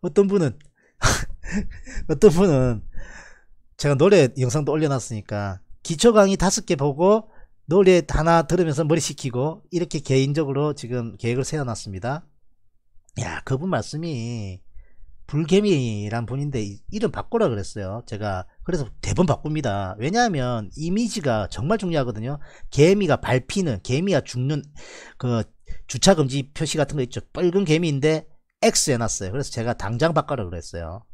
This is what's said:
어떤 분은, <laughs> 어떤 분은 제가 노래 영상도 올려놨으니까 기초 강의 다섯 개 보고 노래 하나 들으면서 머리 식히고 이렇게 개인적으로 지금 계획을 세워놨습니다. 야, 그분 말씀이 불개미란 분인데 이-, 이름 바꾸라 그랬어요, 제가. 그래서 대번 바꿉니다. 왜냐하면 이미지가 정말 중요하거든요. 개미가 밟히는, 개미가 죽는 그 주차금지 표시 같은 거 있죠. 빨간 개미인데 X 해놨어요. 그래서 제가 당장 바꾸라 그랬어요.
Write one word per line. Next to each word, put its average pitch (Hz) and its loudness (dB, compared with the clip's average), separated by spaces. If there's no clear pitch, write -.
어떤 196 4
분은, 175 2
<laughs> - -4
어떤 160 8
분은 139 4
제가 147 2
노래 160 6
영상도 131 0
올려놨으니까 110 -2
기초 226 4
강의 196 6
다섯 185 0
개 170 2
보고 156 2
노래 180 6
하나 165 4
들으면서 160 0
머리 156 2
식히고 135 -4
이렇게 170 -4
개인적으로 139 0
지금 117 -6
계획을 123 -2
세워놨습니다. 123 -6
야, 90 -6
그분 143 -4
말씀이 120 -6
불개미란 131 0
분인데 135 -4
이-, 101 -8
이름 202 -2
바꾸라 214 0
그랬어요, 104 -6
제가. 101 -6
그래서 165 -2
대번 - 2
바꿉니다. 113 -2
왜냐하면 123 -2
이미지가 156 -2
정말 180 -2
중요하거든요. 139 -4
개미가 165 4
밟히는, 127 -2
개미가 156 0
죽는 131 -4
그 120 0
주차금지 139 2
표시 160 -4
같은 147 0
거 135 -2
있죠. - -8
빨간 180 2
개미인데 156 0
X - 2
해놨어요. 110 0
그래서 131 -4
제가 117 -4
당장 120 -2
바꾸라 143 -2
그랬어요. 85 -10